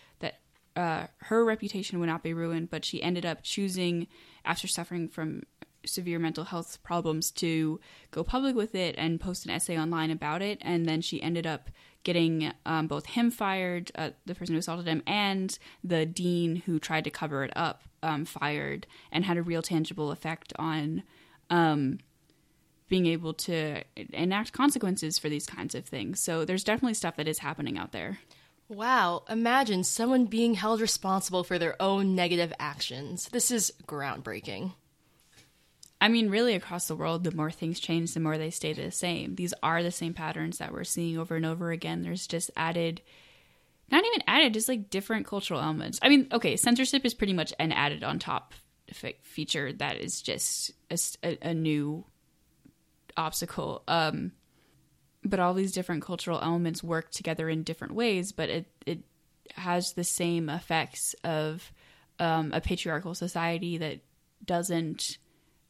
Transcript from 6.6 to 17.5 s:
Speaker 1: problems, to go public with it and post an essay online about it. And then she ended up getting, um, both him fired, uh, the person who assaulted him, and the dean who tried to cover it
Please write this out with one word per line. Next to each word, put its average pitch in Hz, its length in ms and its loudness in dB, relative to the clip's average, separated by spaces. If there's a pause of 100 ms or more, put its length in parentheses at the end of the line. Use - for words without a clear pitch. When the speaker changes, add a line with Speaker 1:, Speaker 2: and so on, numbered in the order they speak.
Speaker 1:
problems, 160 480 0
to 160 480 0 (320)
go 170 140 -2
public 262 320 2
with 220 180 0
it 180 240 -2
and 165 220 0
post 185 240 -6
an - 80 -6
essay 170 260 -2
online 160 320 0
about 160 320 -2
it. 202 180 -4
And 170 260 0
then 160 160 0
she - 200 -4
ended 170 240 -2
up 156 240 -6 (320)
getting, 165 500 2 (140)
um, 160 220 2
both 147 180 -2
him 233 240 4
fired, 185 640 0
uh, 156 160 -4 (160)
the 175 80 -4
person 175 200 -2
who 156 40 4
assaulted 175 300 -4
him, 160 180 0
and 196 500 0 (280)
the 170 200 4
dean 170 520 2
who 170 240 0
tried 156 240 0
to 156 60 -6
cover 147 340 -2
it - 100 -6